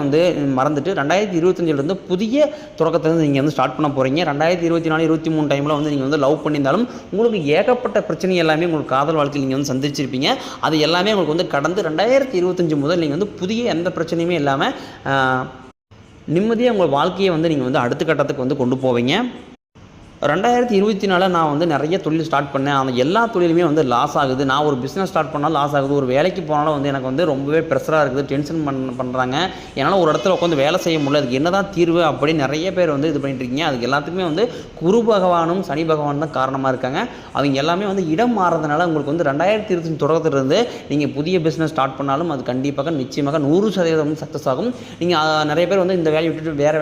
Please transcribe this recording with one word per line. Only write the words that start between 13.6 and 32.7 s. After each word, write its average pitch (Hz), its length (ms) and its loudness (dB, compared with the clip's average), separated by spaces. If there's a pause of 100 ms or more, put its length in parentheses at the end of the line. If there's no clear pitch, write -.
எந்த 175 220 -2
பிரச்சனையுமே 170 440 -2
இல்லாம, 143 280 0 (400)
ஆ, - 20 0 (1200)
நிம்மதியா 226 400 2
உங்க 185 120 2 (100)
வாழ்க்கையை 180 380 2
வந்து 160 180 2
நீங்க 131 160 0
வந்து 135 160 2
அடுத்த 135 260 -2
கட்டத்துக்கு 139 360 0
வந்து 131 160 0
கொண்டு 127 220 0
போவீங்க. 131 400 2 (1080)
ரெண்டாயிரத்தி 233 480 2
இருபத்தி 202 320 2
நாலில் 185 240 2
நான் 160 180 2
வந்து 160 180 0
நிறைய 151 320 0
தொழில் 156 240 0
ஸ்டார்ட் 143 260 -2
பண்ணேன், 139 280 0
ஆனா 131 100 0 (140)
எல்லா 190 160 2 (140)
தொழிலுமே 175 340 4
வந்து 151 140 2 (100)
லாஸ் 143 280 0
ஆகுது. 131 300 0
நான் 147 160 2
ஒரு 147 160 2
பிசினஸ் 180 300 -4
ஸ்டார்ட் 151 200 -2
பண்ணாலும் 151 260 -2
லாஸ் 143 200 0
ஆகுது, 139 220 0
ஒரு 131 120 0
வேலைக்கு 175 380 0
போனாலும் 151 260 2
வந்து 139 160 -2
எனக்கு 131 180 -4
வந்து 147 200 0
ரொம்பவே 139 300 0 (100)
ப்ரெஷரா 151 320 0
இருக்குது, 135 300 0
டென்ஷன் 151 340 -2
பண்-, 131 320 -4
பண்றாங்க. 127 380 -2 (420)
என்னால 156 240 2
ஒரு 160 100 4
இடத்துல 180 220 2
உட்காந்து 170 260 0
வேலை 160 240 2
செய்ய 160 200 0
முடியல, 147 180 2
அதுக்கு 127 180 -2
என்னதான் 190 360 0
தீர்வு 170 340 2
அப்படின்னு 143 340 0
நிறைய 156 320 -2